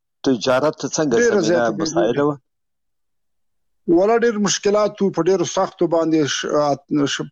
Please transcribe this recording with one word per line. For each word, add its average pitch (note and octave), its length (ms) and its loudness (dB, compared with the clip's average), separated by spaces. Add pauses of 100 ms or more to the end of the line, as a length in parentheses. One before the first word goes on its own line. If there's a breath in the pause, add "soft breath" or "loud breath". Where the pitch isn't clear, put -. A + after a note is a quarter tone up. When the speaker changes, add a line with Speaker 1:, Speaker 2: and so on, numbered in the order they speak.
(220)
Speaker 1:
تجارت C3 580 0
ته C#3 80 -6
څنګه D#3 280 -2
Speaker 2:
ډېره A#3 240 2
Speaker 1:
زمینه - 0 -
Speaker 2:
زیاته A#2 360 0
Speaker 1:
مساعده A#2 480 -2
وه؟ D3 140 -2 (1500)
Speaker 2:
ولا G3 280 4
ډېر A3+ 220 0
مشکلات G#3 640 0
وو، G3 80 0
په E3 120 -4
ډېرو F3+ 220 2
سختو F3+ 420 -2
باندې D#3+ 400 2
ش-، - 180 -6
ات-، D3 640 -2
ش-، - 260 -4